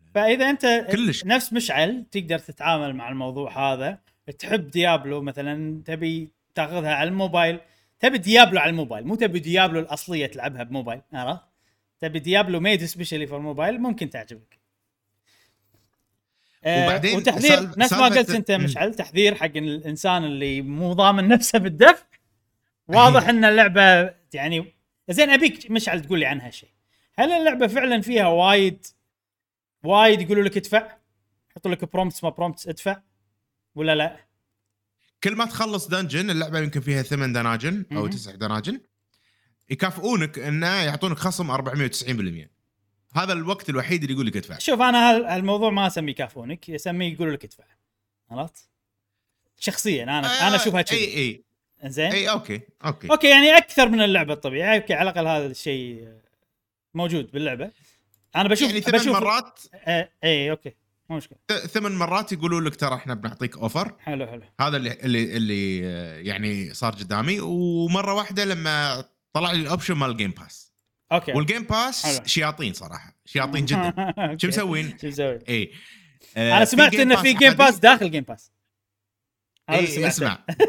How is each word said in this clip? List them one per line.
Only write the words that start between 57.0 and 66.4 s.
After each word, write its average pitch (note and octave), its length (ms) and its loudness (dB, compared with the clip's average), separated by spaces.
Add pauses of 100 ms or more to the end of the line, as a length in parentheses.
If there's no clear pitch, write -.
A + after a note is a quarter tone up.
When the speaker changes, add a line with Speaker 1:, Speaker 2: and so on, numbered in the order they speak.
Speaker 1:
باللعبة. C#3+ 400 -6 (640)
أنا G3 120 2
بشوف، A3 200 6
Speaker 2:
يعني G#3 120 -2
ثمان A#3 200 4
Speaker 1:
بشوف A#3 160 2
Speaker 2:
مرات. G#3+ 440 -2 (140)
Speaker 1:
آه، E3+ 360 -4 (140)
إي، D3+ 260 0
أوكي، D3+ 220 -10 (380)
مو D#3+ 60 -8
مشكلة. - 220 -14 (140)
Speaker 2:
ث-، F#3 140 -6
ثمان G#3 260 -4
مرات F#3 400 -4
يقولوا E3+ 280 -2
لك D3+ 160 -4
ترى C3+ 180 -4
إحنا B2+ 200 -8
بنعطيك A2+ 440 -8
أوفر. A#2+ 400 -4
Speaker 1:
حلو، C3+ 280 -10
حلو. A#2 160 -16 (180)
Speaker 2:
هذا D3 160 0
اللي، A#2+ 160 -6
اللي، A#2 440 -2
اللي، G2+ 480 -2
آه، F2 320 -10
يعني G2 580 -8